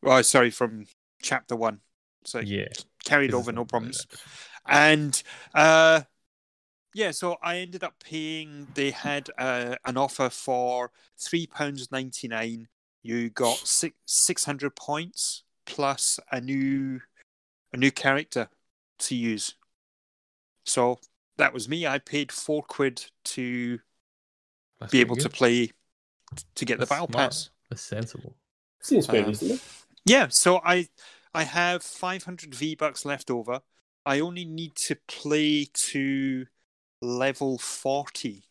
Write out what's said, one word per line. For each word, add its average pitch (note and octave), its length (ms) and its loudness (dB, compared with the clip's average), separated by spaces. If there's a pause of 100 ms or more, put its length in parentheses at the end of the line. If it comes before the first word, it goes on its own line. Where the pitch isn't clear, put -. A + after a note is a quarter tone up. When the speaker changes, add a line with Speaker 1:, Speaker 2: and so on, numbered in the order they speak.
Speaker 1:
Oh, C3 160 8
sorry, A#2+ 300 6
from A2 340 -4 (380)
chapter B2 320 -4
one. A2 240 -2 (460)
So - 140 -8
Speaker 2:
Yeah. G2+ 280 -4 (380)
Speaker 1:
carried C#3 260 2
Speaker 2:
This B2+ 80 2
is A#2+ 80 -6
Speaker 1:
over, A#2+ 60 -6
no A#2 80 -6
Speaker 2:
not A#2 80 -8
Speaker 1:
problems. A#2+ 420 -6
Speaker 2:
really - 100 -18 (440)
that D3 260 8
Speaker 1:
And, D3+ 320 2 (320)
uh, D#3+ 460 8 (920)
yeah, G3+ 180 -2
so F3 300 -4
I E3+ 160 -4
ended F3+ 260 -10
up E3+ 200 -10
paying, D#3 720 -10
they C#3 160 0
had, C#3+ 460 -6
uh, B2 380 -2 (100)
an B2 120 -4
offer C3+ 320 0
for B2 640 -4 (260)
three E3+ 300 -4
pounds C#3 440 -6
ninety-nine. A#2 760 -6 (340)
You A#2 280 -4
got G2+ 280 2 (100)
six, - 280 -2 (100)
six - 400 2
hundred C#3+ 300 -6
points - 680 -6 (220)
plus - 540 -2 (120)
a C3 100 -4
new, C3+ 600 -2 (720)
a C3 40 -8
new C3 140 4
character C3+ 580 -2 (500)
to - 160 -4
use. A2+ 400 -2 (1080)
So B2 340 2 (380)
that C#3 160 4
was A#2+ 160 -8
me. E3+ 180 -4
I C#3+ 120 0
paid C#3+ 320 -6
four D3+ 320 -4
quid - 420 -2 (200)
to B2 540 -4 (1000)
Speaker 2:
That's A2 120 -10
Speaker 1:
be C3+ 60 6
Speaker 2:
pretty B2 40 10
Speaker 1:
able A#2+ 160 4
to C3+ 60 0
Speaker 2:
good. - 100 -2
Speaker 1:
play, A#2+ 380 2 (840)
to - 100 -4
get A#2 140 -2
Speaker 2:
That's B2 100 -2
Speaker 1:
the - 40 4
battle E3 140 -2
Speaker 2:
smart. C#3 240 0
Speaker 1:
pass. - 180 -8 (200)
Speaker 2:
That's B2 140 -12
sensible. - 520 -10 (460)
Speaker 3:
Seems - 260 4
fair A2 140 4
Speaker 1:
Um, G2+ 60 2
Speaker 3:
reasonable. F3+ 320 -2 (440)
Speaker 1:
yeah, A#3 260 8
so F3+ 360 6
I, F3+ 240 2 (440)
I E3 100 0
have F3 400 0
five F3+ 400 -8
hundred E3 320 -16
V-Bucks D3+ 500 -4
left C#3+ 240 -8
over. A#2+ 320 -4 (440)
I C#3 140 0
only F3 260 -4
need D#3+ 300 -10 (120)
to C#3 80 -2 (120)
play D3+ 640 0
to C3+ 760 -2 (540)
level C3 580 -2
forty. C3+ 920 -6